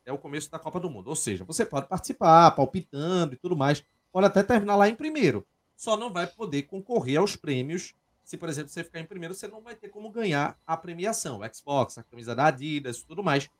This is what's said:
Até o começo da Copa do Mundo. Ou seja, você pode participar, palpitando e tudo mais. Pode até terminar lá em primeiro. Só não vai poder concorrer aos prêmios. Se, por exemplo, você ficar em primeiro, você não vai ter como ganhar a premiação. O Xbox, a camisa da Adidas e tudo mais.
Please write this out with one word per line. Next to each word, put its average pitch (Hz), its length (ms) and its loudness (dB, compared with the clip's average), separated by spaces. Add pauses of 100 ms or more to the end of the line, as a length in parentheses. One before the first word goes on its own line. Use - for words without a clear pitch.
Até 127 120 -10
o 143 60 -6
começo 147 320 -8
da 160 80 -10
Copa 160 220 -6
do 170 100 -6
Mundo. 104 180 -14
Ou 156 80 -6
seja, 92 280 -4
você - 200 -2
pode 139 220 -6
participar, 170 640 8
palpitando 160 840 0
e - 20 -16
tudo 175 200 -4
mais. 143 280 0 (280)
Pode 185 140 4
até 196 160 4
terminar 202 320 2
lá 202 140 8
em 226 80 0
primeiro. 302 500 0 (300)
Só 220 200 -2
não 233 160 -8
vai 175 140 -4
poder 156 360 -6
concorrer 180 580 -2
aos 202 160 0
prêmios. 147 580 -6 (300)
Se, - 120 -14
por 170 120 -10
exemplo, 147 220 -8
você 165 120 -10
ficar 165 180 -12
em 165 60 -12
primeiro, 180 280 -12
você 214 120 -14
não 214 140 -16
vai 226 160 -20
ter 202 120 -20
como 214 220 -16
ganhar 165 560 -2
a 165 100 -2
premiação. 170 640 -6
O 110 140 -12
Xbox, 139 440 -2
a 113 40 -20
camisa 117 320 -12
da 135 120 2
Adidas 143 520 -4
e - 80 -20
tudo 170 160 -10
mais. 143 260 0 (120)